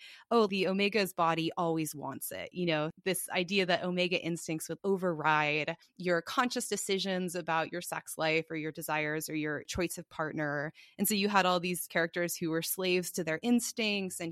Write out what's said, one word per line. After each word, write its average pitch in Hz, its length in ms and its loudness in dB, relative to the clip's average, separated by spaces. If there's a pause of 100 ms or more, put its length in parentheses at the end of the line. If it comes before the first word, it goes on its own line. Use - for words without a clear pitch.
(300)
"Oh, 226 160 6
the 190 220 0
Omega's 196 460 2
body 165 440 2
always 165 380 0
wants 135 360 -8
it." 92 200 -8
You 180 160 -2
know, 156 240 2 (120)
this 185 280 -2
idea 185 340 2
that 175 180 2
Omega 180 400 0
instincts 165 460 -4
would 160 140 -6
override 156 960 2 (200)
your 175 240 2
conscious 247 460 0
decisions 185 680 0
about 165 380 -2
your 175 100 -6
sex - 380 -8
life 160 320 2
or 165 40 -6
your 156 160 -4
desires 156 600 -4
or 156 40 -4
your 151 280 -2
choice - 340 -4
of 175 140 -14
partner. 151 600 -4 (260)
And 202 80 2
so 214 80 2
you 196 120 2
had 196 200 4
all 180 120 4
these 175 280 -2
characters 175 480 0
who 165 160 -2
were 160 100 0
slaves 180 520 0
to 185 100 -2
their 160 180 -2
instincts 214 800 0
and 165 120 -4